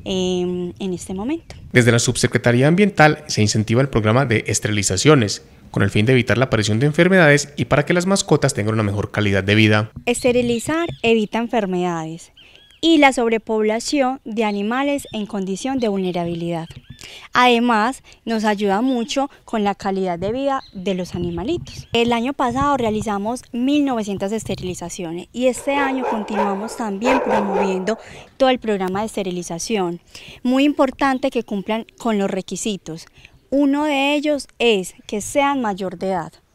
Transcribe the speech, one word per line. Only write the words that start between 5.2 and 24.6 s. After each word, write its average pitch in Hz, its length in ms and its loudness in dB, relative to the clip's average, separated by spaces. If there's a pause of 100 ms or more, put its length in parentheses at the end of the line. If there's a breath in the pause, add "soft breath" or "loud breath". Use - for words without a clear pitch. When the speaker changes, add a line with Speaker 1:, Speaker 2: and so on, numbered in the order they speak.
Speaker 2:
con 117 120 0
el 110 60 2
fin 107 160 2
de 131 80 4
evitar 110 240 4
la 131 80 4
aparición 107 340 0
de 139 80 2
enfermedades 160 720 4
y 135 80 -2
para 143 220 2
que 175 80 0
las 175 100 0
mascotas 156 480 2
tengan 107 220 -2
una 113 80 0
mejor 101 280 -2
calidad 98 320 2
de 101 120 2
vida. 107 360 4 (140)
Speaker 1:
Esterilizar 247 840 0 (120)
evita 226 360 0
enfermedades 180 920 -4 (520 soft breath)
y 330 140 6
la 269 140 6
sobrepoblación 226 1120 0
de 226 180 -4
animales 240 720 -2
en 214 120 -2
condición 196 540 -4
de 226 80 0
vulnerabilidad. 170 800 -2 (680 loud breath)
Además, 240 680 2 (220 soft breath)
nos 220 200 -2
ayuda 208 360 0
mucho 262 500 -2 (140 soft breath)
con 220 180 -4
la 202 140 0
calidad 190 420 -4
de 196 140 -4
vida 269 300 -2 (100)
de 190 220 -4
los 180 200 -6
animalitos. 175 800 -6
El 233 200 2
año 233 200 0
pasado 277 440 0
realizamos 214 680 -2 (100)
mil 277 320 2
novecientas 208 480 -2
esterilizaciones 180 1000 -8